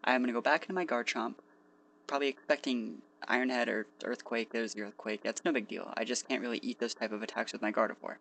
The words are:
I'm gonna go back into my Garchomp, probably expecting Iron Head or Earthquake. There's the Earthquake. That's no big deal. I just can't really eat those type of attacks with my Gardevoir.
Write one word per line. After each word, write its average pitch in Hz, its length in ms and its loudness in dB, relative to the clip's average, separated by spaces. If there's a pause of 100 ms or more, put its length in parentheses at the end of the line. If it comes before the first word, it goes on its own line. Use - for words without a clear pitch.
I'm 127 180 4
gonna 123 120 2
go 117 80 2
back 147 220 4
into 196 100 -8
my 180 120 0
Garchomp, 120 500 0 (680)
probably 143 220 0
expecting 131 720 0 (280)
Iron 127 200 4
Head 120 200 2
or 107 180 0 (160)
Earthquake. 117 480 -2
There's 113 220 -2
the 104 80 -6
Earthquake. 104 420 -6
That's - 220 -2
no - 80 4
big 110 160 0
deal. - 260 -6
I - 80 0
just 120 240 -2
can't 131 140 0
really 120 200 -2
eat 120 180 -4
those 117 140 0
type 110 200 -2
of 104 100 -4
attacks 113 300 -4
with 117 80 -6
my 107 100 0
Gardevoir. - 500 0